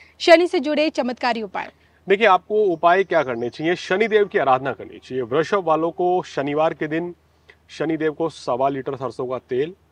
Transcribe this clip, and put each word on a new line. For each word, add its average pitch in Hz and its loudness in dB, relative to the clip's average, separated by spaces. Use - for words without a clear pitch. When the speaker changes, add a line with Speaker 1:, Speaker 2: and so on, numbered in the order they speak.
Speaker 1:
शनि 339 6
से 339 -2
जुड़े 302 0
चमत्कारी 240 -4
उपाय। 190 -10
Speaker 2:
देखिए, 202 4
आपको 208 4
उपाय 175 4
क्या 165 2
करने 120 -4
चाहिए? 160 -2
शनिदेव 208 2
की 190 -2
आराधना 131 2
करनी 95 -14
चाहिए। 127 -6
वृषभ 147 0
वालों 160 0
को 180 0
शनिवार 151 -2
के 156 -4
दिन 165 -6
शनिदेव 156 -4
को 165 -4
सवा 135 -4
लीटर 135 -6
सरसों 123 -8
का 127 -6
तेल 143 -4